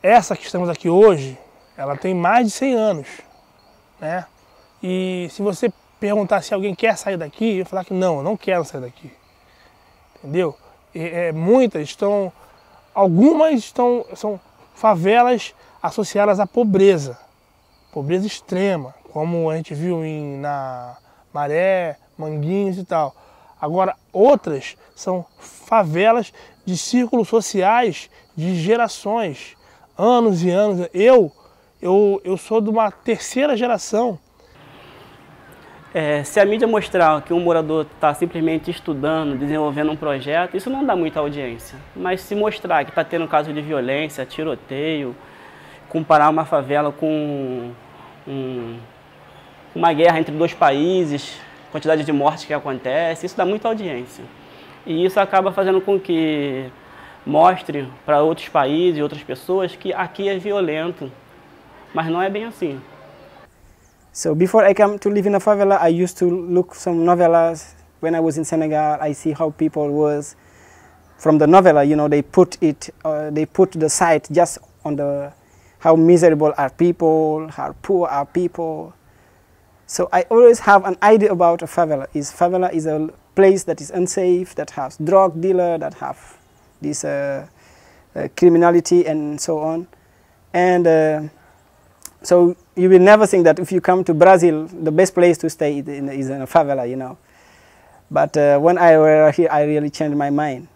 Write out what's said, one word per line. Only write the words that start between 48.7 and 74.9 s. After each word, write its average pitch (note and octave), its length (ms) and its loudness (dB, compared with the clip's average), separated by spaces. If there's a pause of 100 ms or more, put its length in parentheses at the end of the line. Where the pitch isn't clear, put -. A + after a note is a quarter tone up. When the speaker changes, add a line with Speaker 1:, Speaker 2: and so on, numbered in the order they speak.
Speaker 2:
uma E3+ 180 0
guerra D#3+ 280 2
entre D3 140 -4
dois D#3+ 200 -2
países, D3+ 800 0 (380)
quantidade D#3 320 -2
de D3+ 80 -4
mortes D3 320 -2
que D3+ 100 -6
acontece, D3 720 -6
isso F3+ 100 -10
dá F#3+ 80 -2
muita G#3+ 220 -4
audiência. E3+ 560 -8 (640)
E E3 180 -2
isso F#3+ 160 0
acaba F#3+ 320 0
fazendo F#3+ 280 0
com F#3+ 200 -2
que D3 720 -4 (540)
mostre D3+ 600 0 (180)
pra D3 180 2
outros C#3 260 -2
países D#3 500 0
e D3 40 -2
outras D3 200 -8
pessoas F3+ 540 -6
que - 160 -8
aqui F#3 340 -6
é G3 120 -4
violento, E3+ 760 -6 (800)
mas D#3+ 140 -4
não E3 140 -4
é F#3+ 100 -2
bem G#3 160 -8
assim. D#3 340 -10 (1300)
Speaker 3:
So - 240 -4
before F#3 340 4
I G3 60 4
come G#3 240 2
to G3+ 120 -2
live G#3 180 0
in G3+ 60 0
a G3 40 2
favela, G3 480 2
I E3+ 160 2
used F3+ 160 -4
to F3+ 100 0
look F3+ 460 -2
some E3+ 300 -2
novelas. E3+ 720 2 (260)
When E3 160 -2
I E3 40 -2
was D#3+ 180 -2
in D#3+ 60 -6
Senegal, D3+ 580 -2
I D3+ 100 -4
see D#3 200 -6
how D#3 180 -4
people D3+ 400 -4
was D3 440 -2 (840)
from D#3 200 2
the D3+ 80 4
novela. D#3+ 400 6
You D3+ 80 2
know, D3+ 140 0
they D3 140 2
put - 400 2
it, D3+ 280 -4 (140)
uh, D3+ 260 -4
they D3+ 140 -2
put F#3 340 0
the D#3 120 0
site E3 420 0
just E3+ 260 2 (240)
on D3 140 -6